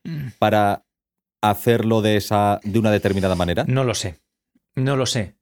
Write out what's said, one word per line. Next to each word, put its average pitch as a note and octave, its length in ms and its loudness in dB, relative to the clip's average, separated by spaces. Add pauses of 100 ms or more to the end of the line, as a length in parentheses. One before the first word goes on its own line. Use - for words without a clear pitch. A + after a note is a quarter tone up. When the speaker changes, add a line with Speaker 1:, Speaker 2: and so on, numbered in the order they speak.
Speaker 1:
Mm. D3 240 -10 (100)
Speaker 2:
para G#2 460 2 (580)
hacerlo A2 600 2
de G#2+ 140 2
esa, G2+ 480 0
de G#2 140 -2
una A2 120 2
determinada G2 460 0
manera? F2 320 -2
Speaker 1:
No C3 160 0
lo A#2 100 -2
sé. F2 240 -8 (560)
No C3+ 220 -2
lo C3 100 -2
sé. G#2+ 360 -6